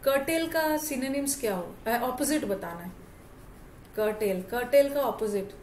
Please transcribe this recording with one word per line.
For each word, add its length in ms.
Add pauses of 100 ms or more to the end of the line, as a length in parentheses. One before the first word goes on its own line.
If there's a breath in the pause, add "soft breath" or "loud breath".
कर्टेल 440
का 300
सिनोनिम्स 600
क्या 160
हो, 200 (120)
अ, 160
ऑपोजिट 420
बताना 340
है। 120 (1040)
कर्टेल, 460
कर्टेल 520
का 80
ऑपोजिट 500 (120)